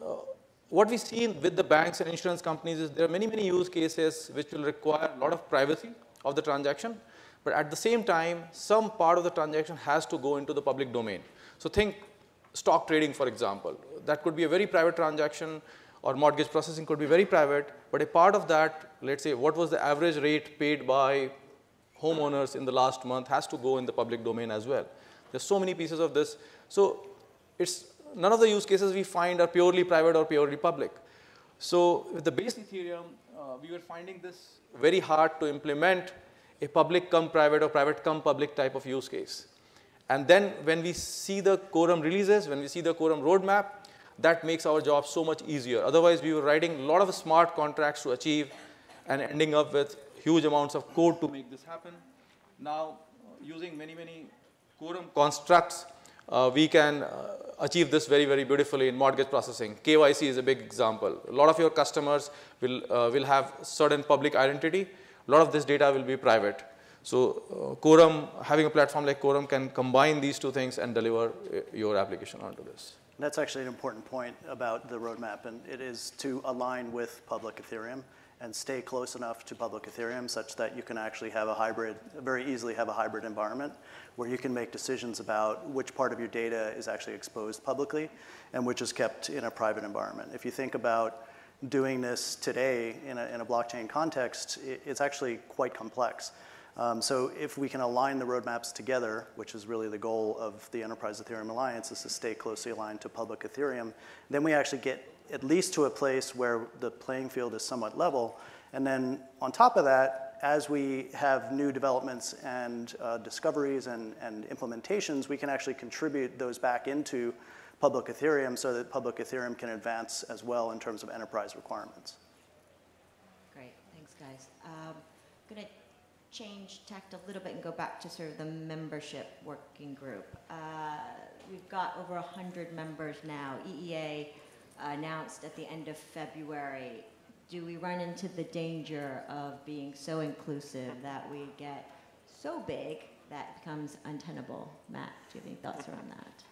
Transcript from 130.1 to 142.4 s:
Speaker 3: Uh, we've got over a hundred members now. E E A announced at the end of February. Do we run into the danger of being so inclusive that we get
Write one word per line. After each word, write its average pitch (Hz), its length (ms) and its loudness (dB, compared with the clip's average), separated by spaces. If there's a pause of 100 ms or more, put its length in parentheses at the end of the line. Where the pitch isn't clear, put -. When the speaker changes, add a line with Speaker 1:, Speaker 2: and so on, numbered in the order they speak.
Speaker 3:
Uh, 156 480 -12 (540)
we've 185 160 -20
got 180 320 -6
over 175 180 -10
a 175 40 -8
hundred 180 520 -12
members 156 520 -12
now. 139 300 -10 (120)
E 175 240 -14
E 160 40 -8
A 151 380 -10 (460)
announced 151 640 -10
at 156 120 -16
the 160 160 -16
end 156 160 -14
of 151 100 -12
February. 143 1080 -14 (460)
Do 170 160 -12
we 170 120 -12
run 175 240 -8
into 175 260 -10
the 165 160 -10
danger 156 840 -10
of 143 360 -12
being 143 300 -12
so 160 240 -8
inclusive 143 720 -10 (100)
that 139 300 -14
we 143 160 -14 (100)
get 139 320 -16 (520)